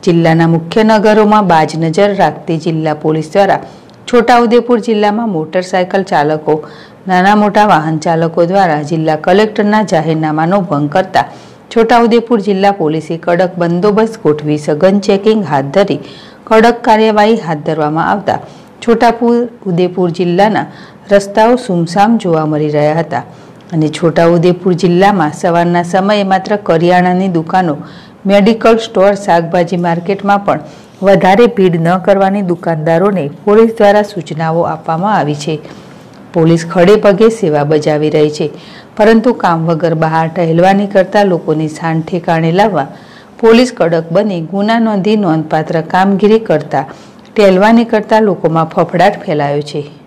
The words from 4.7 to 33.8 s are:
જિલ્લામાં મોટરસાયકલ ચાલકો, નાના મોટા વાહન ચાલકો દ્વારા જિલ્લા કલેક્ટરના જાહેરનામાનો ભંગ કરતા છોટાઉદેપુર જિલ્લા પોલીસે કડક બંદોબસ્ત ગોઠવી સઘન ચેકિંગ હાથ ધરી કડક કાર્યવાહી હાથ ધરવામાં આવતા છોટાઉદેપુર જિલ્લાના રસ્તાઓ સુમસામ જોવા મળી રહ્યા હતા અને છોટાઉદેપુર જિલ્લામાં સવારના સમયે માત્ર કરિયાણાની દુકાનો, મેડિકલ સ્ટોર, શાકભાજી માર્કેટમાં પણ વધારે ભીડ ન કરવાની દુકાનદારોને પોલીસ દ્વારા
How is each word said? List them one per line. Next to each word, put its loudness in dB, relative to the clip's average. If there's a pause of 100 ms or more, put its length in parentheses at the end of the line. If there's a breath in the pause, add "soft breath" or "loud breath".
જિલ્લામાં -2
મોટરસાયકલ -4
ચાલકો, 0 (540 loud breath)
નાના 2
મોટા 2
વાહન 0
ચાલકો 0
દ્વારા 0
જિલ્લા -2 (100)
કલેક્ટરના 2
જાહેરનામાનો 0 (120)
ભંગ -2
કરતા 0 (500 loud breath)
છોટાઉદેપુર 2 (100)
જિલ્લા 0
પોલીસે -4 (120)
કડક 0
બંદોબસ્ત 0
ગોઠવી 0
સઘન 2
ચેકિંગ 0
હાથ -2
ધરી 0 (480 loud breath)
કડક 2
કાર્યવાહી 2
હાથ -6
ધરવામાં -2
આવતા -2 (460 loud breath)
છોટાઉદેપુર 0
જિલ્લાના 0 (480 loud breath)
રસ્તાઓ 2 (100)
સુમસામ 0
જોવા 0
મળી -2
રહ્યા 0
હતા -6 (480 loud breath)
અને 0 (100)
છોટાઉદેપુર 2
જિલ્લામાં 0
સવારના 0
સમયે 0
માત્ર -2 (120)
કરિયાણાની 2
દુકાનો, -2 (520 loud breath)
મેડિકલ 4 (100)
સ્ટોર, 2 (140)
શાકભાજી 0
માર્કેટમાં -2
પણ -2 (420 loud breath)
વધારે 4 (140)
ભીડ 2
ન 0 (140)
કરવાની 0
દુકાનદારોને -2 (140)
પોલીસ 4
દ્વારા 2